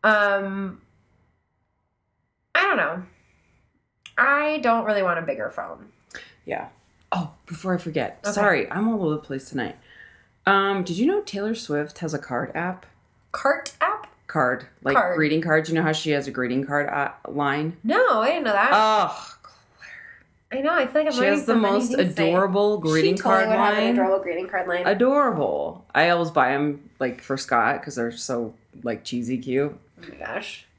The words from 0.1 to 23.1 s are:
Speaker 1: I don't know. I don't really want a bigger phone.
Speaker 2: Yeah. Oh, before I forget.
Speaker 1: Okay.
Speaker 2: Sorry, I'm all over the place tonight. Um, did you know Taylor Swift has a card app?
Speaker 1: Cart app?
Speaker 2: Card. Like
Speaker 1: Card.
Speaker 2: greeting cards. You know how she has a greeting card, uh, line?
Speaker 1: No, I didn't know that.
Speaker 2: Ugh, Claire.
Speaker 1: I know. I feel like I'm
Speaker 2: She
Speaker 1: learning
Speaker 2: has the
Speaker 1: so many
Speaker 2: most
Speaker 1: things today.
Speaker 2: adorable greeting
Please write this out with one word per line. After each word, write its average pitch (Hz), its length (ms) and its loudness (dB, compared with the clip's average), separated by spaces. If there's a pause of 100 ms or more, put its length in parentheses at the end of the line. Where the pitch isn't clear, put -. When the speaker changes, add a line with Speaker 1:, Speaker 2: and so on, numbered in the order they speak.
Speaker 1:
I 359 80 4
don't 381 140 2
know. 175 260 -2 (1120)
I 294 420 2
don't 233 260 2
really 208 180 0
want 175 160 0
a 160 40 -6
bigger 123 280 -4
phone. - 380 -12 (560)
Speaker 2:
Yeah. - 240 -8 (440)
Oh, 170 200 -4 (140)
before 180 280 -4
I 175 40 -2
forget. 143 460 -6
Speaker 1:
Okay. 202 80 -2
Speaker 2:
Sorry, 196 380 2
I'm 208 180 -2
all 214 160 -2
over 151 100 0
the 147 60 -4
place 135 280 -10
tonight. - 280 -6 (680)
Um, 196 360 2
did 175 160 -4
you 240 80 2
know 403 160 2
Taylor 208 320 -6
Swift 151 440 -6
has 160 160 -6
a 139 40 -4
card 127 360 -6
app? 180 320 -6 (460)
Speaker 1:
Cart - 480 -2
app? 403 260 -2 (200)
Speaker 2:
Card. 131 400 0 (160)
Like 139 140 0
Speaker 1:
Card. 180 200 2
Speaker 2:
greeting 156 240 2
cards. 156 280 2
You 165 60 -4
know 160 80 2
how 156 100 2
she 156 180 -2
has 143 160 0
a 139 40 -8
greeting 127 340 -2
card, 143 240 0
uh, 143 240 -2 (160)
line? 147 540 -2
Speaker 1:
No, 302 400 2
I 240 60 2
didn't 320 160 0
know 220 80 0
that. 208 200 4
Speaker 2:
Ugh, 214 440 4 (260)
Claire. - 1200 -16
Speaker 1:
I - 20 -4
know. 320 120 2
I 285 120 2
feel 302 160 0
like 302 40 0
I'm 302 60 0
Speaker 2:
She 247 80 -2
Speaker 1:
learning 196 180 4
Speaker 2:
has - 80 -4
the 226 80 2
Speaker 1:
so 226 40 4
many 202 160 4
Speaker 2:
most 247 200 2
Speaker 1:
things 185 200 2
today. 165 160 2
Speaker 2:
adorable 202 480 2
greeting 160 380 2